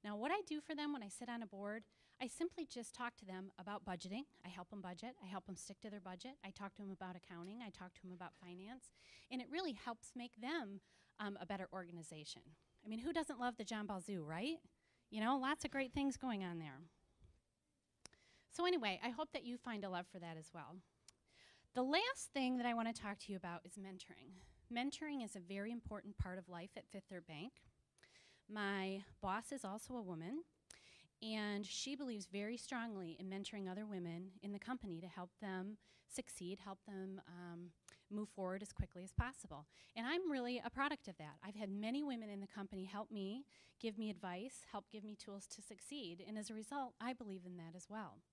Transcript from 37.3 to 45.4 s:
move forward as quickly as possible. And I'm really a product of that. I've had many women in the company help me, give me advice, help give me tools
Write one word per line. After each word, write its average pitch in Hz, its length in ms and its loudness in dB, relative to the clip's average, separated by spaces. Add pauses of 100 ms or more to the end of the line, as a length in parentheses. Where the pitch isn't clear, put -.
move 208 220 0
forward 190 320 0
as 202 100 -8
quickly 185 320 0
as 190 80 -10
possible. 233 540 2 (280)
And 226 120 2
I'm 339 240 6
really 247 280 4
a 233 120 0
product 277 380 2
of 185 100 -8
that. 151 240 -8
I've 202 120 -6
had 208 160 0
many 220 320 4
women 233 280 0
in 196 100 -2
the 196 60 -4
company 196 380 -2
help 202 260 -4
me, 214 360 0 (320)
give 220 200 0
me 214 120 2
advice, 190 540 -4
help - 260 -4
give 214 140 -8
me 214 100 -6
tools 202 340 -8